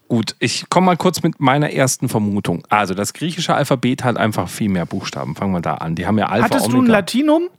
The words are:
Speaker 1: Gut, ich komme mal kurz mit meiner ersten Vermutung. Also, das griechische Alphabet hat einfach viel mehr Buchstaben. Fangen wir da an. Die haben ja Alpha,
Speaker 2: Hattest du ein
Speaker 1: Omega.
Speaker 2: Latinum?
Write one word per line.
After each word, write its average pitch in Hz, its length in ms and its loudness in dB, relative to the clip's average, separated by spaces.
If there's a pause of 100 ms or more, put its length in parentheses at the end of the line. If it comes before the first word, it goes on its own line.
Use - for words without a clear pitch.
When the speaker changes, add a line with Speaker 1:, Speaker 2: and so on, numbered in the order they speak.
Speaker 1:
Gut, 113 320 -2
ich - 300 -4
komme 180 160 4
mal 180 120 4
kurz - 240 0
mit 160 200 -2
meiner 147 320 2
ersten 131 340 0
Vermutung. 101 600 0
Also, 104 240 2
das 101 180 -4
griechische 165 420 -4
Alphabet 131 520 0
hat 120 100 0
einfach 107 320 -2
viel 107 220 -2
mehr 90 160 0
Buchstaben. 78 500 -6
Fangen 98 160 -2
wir 90 100 0
da 80 120 -2
an. 80 220 -4
Die 87 120 -4
haben 104 100 2
ja 104 100 0
Alpha, 202 180 0
Speaker 2:
Hattest - 220 0
du 240 100 2
ein - 20 4
Speaker 1:
Omega. 240 140 4
Speaker 2:
Latinum? 294 500 2 (160)